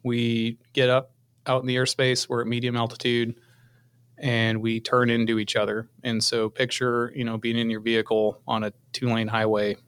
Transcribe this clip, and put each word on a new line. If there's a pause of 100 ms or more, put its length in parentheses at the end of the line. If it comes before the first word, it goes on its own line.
we (160)
get
up (340)
out
in
the
airspace,
we're
at
medium
altitude, (800)
and
we
turn
into
each
other. (140)
And
so
picture,
you
know,
being
in
your
vehicle
on
a (200)
two-lane
highway (120)